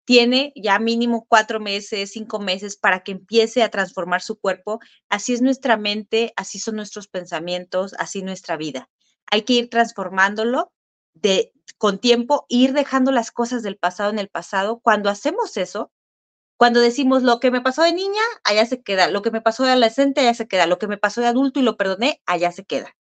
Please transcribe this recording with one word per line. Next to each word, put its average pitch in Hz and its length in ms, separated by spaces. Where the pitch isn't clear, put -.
Tiene 247 500
ya 202 240
mínimo 233 500
cuatro 220 300
meses, 202 520
cinco 220 280
meses 196 360
para 185 260
que 196 120
empiece 226 500
a 214 60
transformar 185 520
su - 180
cuerpo. 190 400
Así 208 240
es 240 80
nuestra 254 360
mente, 208 580
así 190 240
son 214 160
nuestros 208 320
pensamientos, 180 920
así 185 240
nuestra 185 340
vida. 139 320
Hay 214 120
que 254 100
ir 240 160
transformándolo 220 1040
de, 190 400
con 202 220
tiempo, 240 500
ir 254 240
dejando 269 380
las 240 200
cosas 240 320
del 196 140
pasado 202 320
en 214 100
el 196 100
pasado. 202 500
Cuando 208 300
hacemos 320 480
eso, 185 340
cuando 240 220
decimos, 254 440
"Lo 240 160
que 254 120
me 247 100
pasó 262 220
de 339 100
niña, 392 280
allá 214 220
se 247 180
queda. 185 260
Lo 202 120
que 226 100
me 220 100
pasó 226 220
de 262 80
adolescente, 262 500
allá 240 120
se 233 140
queda. 180 200
Lo 180 120
que 208 80
me 202 100
pasó 208 240
de 240 60
adulto 262 320
y 262 40
lo 226 140
perdoné, 196 480
allá 175 260
se 196 140
queda". - 380